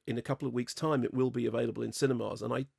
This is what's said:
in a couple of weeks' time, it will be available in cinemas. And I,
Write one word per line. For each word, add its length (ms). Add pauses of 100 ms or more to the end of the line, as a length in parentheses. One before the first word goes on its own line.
in 120
a 40
couple 240
of 80
weeks' 200
time, 280
it 120
will 160
be 160
available 360
in 100
cinemas. 500
And 100
I, 140 (120)